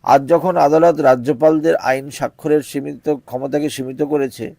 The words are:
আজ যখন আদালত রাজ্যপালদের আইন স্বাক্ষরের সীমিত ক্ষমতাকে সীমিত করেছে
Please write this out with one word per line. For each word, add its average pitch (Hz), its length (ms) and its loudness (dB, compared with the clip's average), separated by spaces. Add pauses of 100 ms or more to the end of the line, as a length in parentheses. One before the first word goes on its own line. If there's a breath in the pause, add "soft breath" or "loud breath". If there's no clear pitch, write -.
আজ 139 260 2
যখন 170 280 2
আদালত 156 440 4
রাজ্যপালদের 147 760 2
আইন 135 340 -4
স্বাক্ষরের 151 520 -2
সীমিত 143 520 -6
ক্ষমতাকে 139 560 -6
সীমিত 131 320 -8
করেছে 139 560 -4